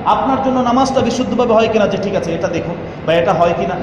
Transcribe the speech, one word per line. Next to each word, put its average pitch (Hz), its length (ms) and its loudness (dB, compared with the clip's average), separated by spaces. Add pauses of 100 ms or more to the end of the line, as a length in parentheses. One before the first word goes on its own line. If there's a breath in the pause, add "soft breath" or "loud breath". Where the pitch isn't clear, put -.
আপনার 254 400 2
জন্য 254 140 0
নামাজটা 247 420 2
বিশুদ্ধভাবে 226 520 0
হয় 220 140 4
কিনা, 214 200 2
যে 185 100 -2
ঠিক 190 180 -4
আছে 170 180 -2
এটা 170 140 -2
দেখুন, 170 280 -4 (300 loud breath)
বা 156 80 2
এটা 175 200 2
হয় 170 260 2
কিনা, 185 240 -4